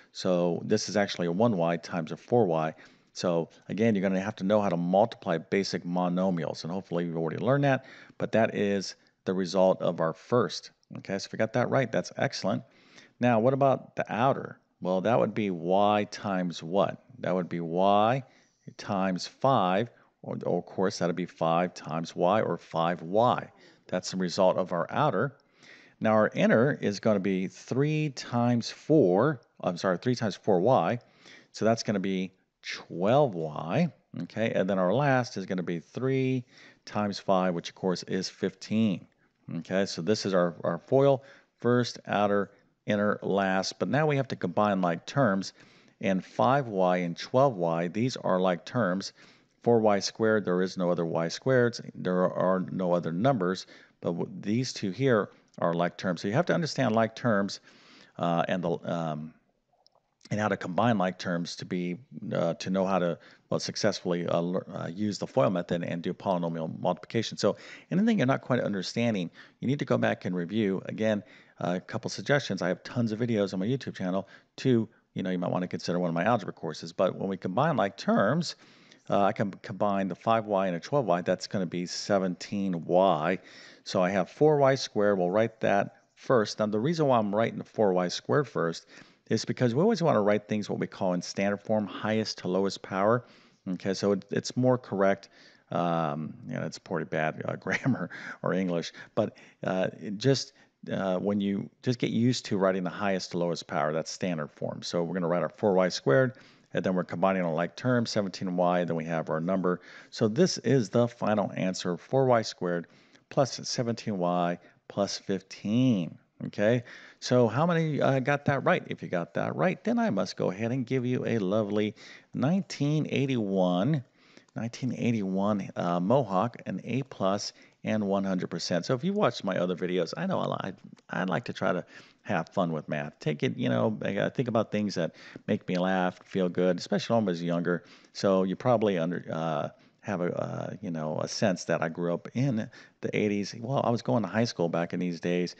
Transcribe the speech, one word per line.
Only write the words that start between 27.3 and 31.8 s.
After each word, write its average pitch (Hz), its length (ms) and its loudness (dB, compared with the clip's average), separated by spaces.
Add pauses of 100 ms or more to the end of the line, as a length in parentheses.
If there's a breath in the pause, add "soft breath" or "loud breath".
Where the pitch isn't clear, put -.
three 151 640 -2
times 120 580 0
four, 127 720 4 (180)
I'm 175 160 -2
sorry, 92 220 2
three 123 180 0
times 107 200 -2
four 92 260 2
y. 110 380 4 (520 loud breath)
So - 140 -4
that's 113 180 2